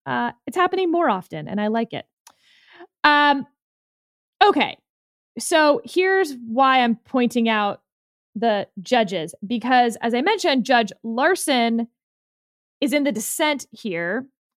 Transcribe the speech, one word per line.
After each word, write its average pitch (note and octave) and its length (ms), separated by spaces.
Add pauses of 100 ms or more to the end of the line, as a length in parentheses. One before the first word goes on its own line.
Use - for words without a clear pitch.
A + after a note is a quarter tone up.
Uh, A#3+ 260 (140)
it's C4+ 120
happening F4+ 340
more E4+ 180
often, E3 380
and G#3 140
I G#3+ 60
like A3+ 260
it. - 120 (1000)
Um, D4 420 (960)
okay, D4+ 340 (640)
so D4+ 460
here's F#4 480
why B3+ 480
I'm A#3 160
pointing A#3+ 500
out G#3 340 (540)
the G#3+ 320 (140)
judges, F#3 520 (120)
because A#3+ 560
as A#3 120
I B3 80
mentioned, D#4+ 440
Judge A#3 260 (100)
Larson A#3 840 (960)
is C4 100
in C#4+ 140
the C#4+ 80
dissent D4 580
here, G3 560 (300)